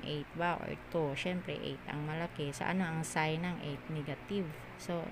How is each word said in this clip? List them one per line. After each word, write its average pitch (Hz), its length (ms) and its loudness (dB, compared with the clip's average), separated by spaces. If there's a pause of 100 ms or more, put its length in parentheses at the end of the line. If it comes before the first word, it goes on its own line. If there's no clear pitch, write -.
eight 147 320 -2
ba 170 240 4
or - 160 -2 (160)
two? 151 240 4
Siyempre, 180 460 0
eight 135 260 -2
ang 147 160 -2
malaki. 156 480 0
So, - 160 0
ano 185 160 4
ang 160 220 0
sign 160 420 4
ng 175 160 -2
eight? 143 240 -4
Negative. 156 600 -2 (320)
So, 170 300 0